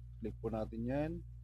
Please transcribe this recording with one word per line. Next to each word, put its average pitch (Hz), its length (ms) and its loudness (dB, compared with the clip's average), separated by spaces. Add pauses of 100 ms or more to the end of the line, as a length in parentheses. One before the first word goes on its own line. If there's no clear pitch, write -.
(220)
Click 110 160 -2
po 110 160 0
natin 110 320 2
yan. 147 260 4 (320)